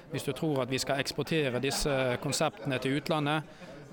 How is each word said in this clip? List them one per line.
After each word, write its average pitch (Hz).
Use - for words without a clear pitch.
Hvis 143
du 147
tror 143
at 120
vi 131
skal 139
eksportere 135
disse 131
konseptene 139
til 135
utlandet, 151